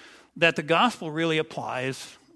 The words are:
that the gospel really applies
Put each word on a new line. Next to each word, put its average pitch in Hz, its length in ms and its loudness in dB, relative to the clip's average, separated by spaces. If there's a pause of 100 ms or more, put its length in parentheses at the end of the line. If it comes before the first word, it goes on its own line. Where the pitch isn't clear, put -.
(380)
that 165 180 4
the - 80 -4
gospel 170 480 2
really 160 260 0
applies 127 800 -6 (180)